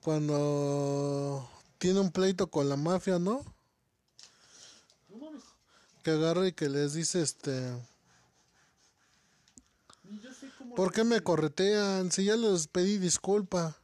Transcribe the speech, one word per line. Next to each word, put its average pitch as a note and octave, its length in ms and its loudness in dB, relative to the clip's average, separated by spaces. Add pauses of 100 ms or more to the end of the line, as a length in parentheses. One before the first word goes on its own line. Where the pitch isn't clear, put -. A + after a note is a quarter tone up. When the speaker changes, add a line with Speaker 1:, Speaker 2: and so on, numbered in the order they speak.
Speaker 1:
cuando C#3+ 1500 0 (300)
tiene F#3 220 2
un F#3+ 120 2
pleito F#3 380 2
con C#3+ 180 2
la C#3 100 0
mafia, F3+ 420 0
¿no? G#3+ 260 -2 (1600)
Speaker 2:
No G3 100 -20
mames. D4+ 260 -16 (600)
Speaker 1:
Que D#3+ 80 0
agarra E3 360 2
y F3+ 60 -2
que D#3 140 -4
les C#3+ 260 -2
dice, E3 280 -2
este, C3 500 -4 (2250)
Speaker 2:
Ni G#3 160 -14
yo B3+ 140 -18
sé C4+ 240 -18
cómo A#3+ 180 -16
Speaker 1:
"¿Por F#3+ 120 0
Speaker 2:
lo F3+ 40 -2
Speaker 1:
qué A3+ 120 0
me A#3 140 4
Speaker 2:
hice. G3+ 60 -2
Speaker 1:
corretean? F#3+ 880 0
Si G3 140 0
ya G#3 120 4
les G3 300 2
pedí F#3+ 300 0
disculpa". F#3 880 0